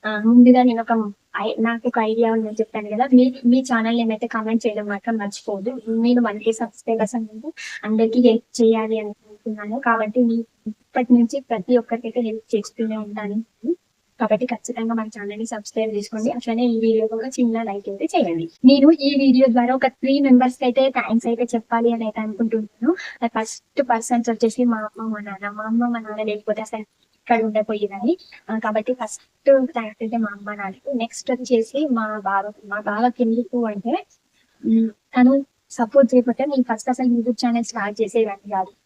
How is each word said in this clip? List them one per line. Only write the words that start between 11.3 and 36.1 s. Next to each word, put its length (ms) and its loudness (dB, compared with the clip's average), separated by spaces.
ప్రతి 280 0
ఒక్కరికైతే 440 -4
హెల్ప్ 340 -6
చేస్తూనే 420 -4
ఉంటాను. 400 -8
కాబట్టి 240 0
ఖచ్చితంగా 540 -6
మన 80 -6
ఛానల్ 320 -10
ని 60 -6
సబ్స్క్రైబ్ 500 -6
చేసుకోండి. 360 -4
అట్లనే 340 -4
ఈ 140 0
వీడియోకి 340 2
ఒక 120 -6
చిన్న 240 0
లైక్ 260 -8
అయితే 160 -6
చేయండి. 400 0
నేను 260 10
ఈ 180 2
వీడియో 320 6
ద్వారా 240 2
ఒక 120 0
త్రీ 320 -2
మెంబర్స్ 380 6
కి 80 -4
అయితే 240 2
థాంక్స్ 380 -2
అయితే 160 0
చెప్పాలి 500 -2
అని 120 -4
అయితే 160 -6
అనుకుంటున్నాను. 720 -2
ఫస్ట్ 640 -6
పర్సన్స్ 400 0
వచ్చేసి 340 0
మా 240 2
అమ్మ, 260 -10
మా 60 -8
నాన్న. 300 -10
మా 140 -12
అమ్మ, 240 -2
మా 120 -4
నాన్న 320 -8
లేకపోతే 300 -4
అసలు 200 -10
ఇక్కడ 680 -4
ఉండకపోయేదాన్ని. 680 -2
ఆ, 80 -4
కాబట్టి 360 -2
ఫస్ట్ 580 -4
థాంక్స్ 500 0
అయితే 160 -6
మా 200 -2
అమ్మ, 160 -14
నాన్నకి. 500 -8
నెక్స్ట్ 280 -8
వచ్చేసి 600 -2
మా 160 -2
బావ. 220 -2
మా 140 -6
బావకి 380 -2
ఎందుకు 380 -2
అంటే, 280 -4
ఉమ్, 260 2
తను 560 2
సపోర్ట్ 440 2